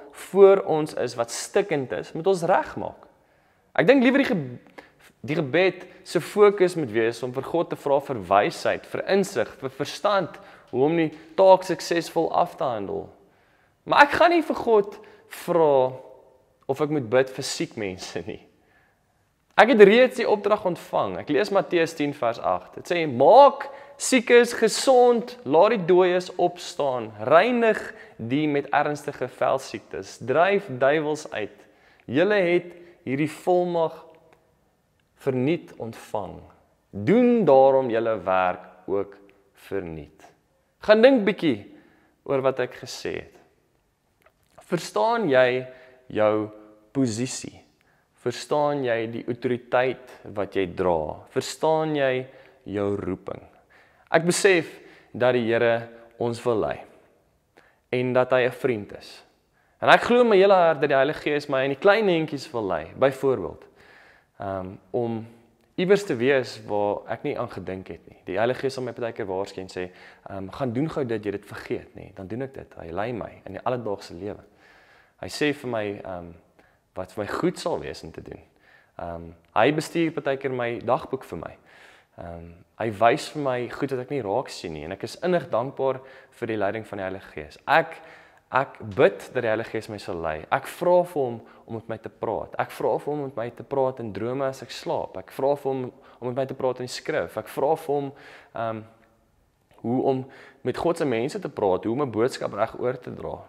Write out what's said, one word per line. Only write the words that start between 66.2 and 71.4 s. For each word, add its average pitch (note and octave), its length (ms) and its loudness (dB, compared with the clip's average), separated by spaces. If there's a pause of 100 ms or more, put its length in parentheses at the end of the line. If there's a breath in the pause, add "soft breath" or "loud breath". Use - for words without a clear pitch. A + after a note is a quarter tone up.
waar G#2 300 -2 (100)
ek - 160 -8
nie C#3+ 160 -6
aan A#2+ 100 -8
gedink F#2+ 380 -12
het E2+ 200 -18
nie. - 180 -20
Die F#2 120 -6
Heilige B2 220 0
Gees C3 140 -4
sal B2+ 100 -10
my A#2+ 80 -8
partykeer A2+ 340 -8
waarsku F#2+ 360 -8
en F#2 60 -12
sê, F#2 220 -8 (400 loud breath)
ehm, F#2+ 200 -10
"Gaan B2+ 240 -6
doen D3 160 -2
gou D3+ 160 -6
dit, A2+ 180 -6
jy G#2 80 -4
het G2+ 100 -8